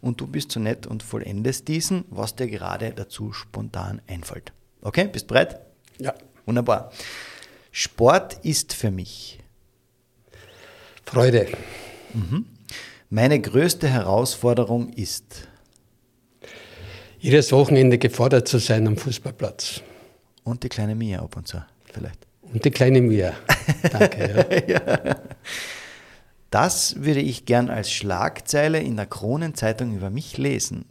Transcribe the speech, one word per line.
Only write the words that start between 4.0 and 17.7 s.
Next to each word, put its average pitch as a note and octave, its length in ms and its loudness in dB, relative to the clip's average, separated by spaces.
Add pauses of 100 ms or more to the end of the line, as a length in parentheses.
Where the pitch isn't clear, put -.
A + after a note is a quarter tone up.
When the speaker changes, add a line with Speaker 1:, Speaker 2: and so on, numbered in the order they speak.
Speaker 1:
einfällt. - 440 -14 (300)
Okay, E3+ 300 -2
bist - 160 -12
bereit? - 320 4 (400)
Speaker 2:
Ja. C3+ 140 -6 (340)
Speaker 1:
Wunderbar. A#2 440 0 (800)
Sport - 720 2
ist - 300 -2
für - 160 -2
mich - 480 -10 (1700)
Speaker 2:
Freude. A#2+ 420 4 (680)
Speaker 1:
Mhm. A2+ 300 -2 (680)
Meine B2+ 280 4
größte D#3 480 2
Herausforderung A#2+ 1040 2
ist - 540 -10 (1700)
Speaker 2:
Jedes C#3 320 6
Wochenende C3 460 8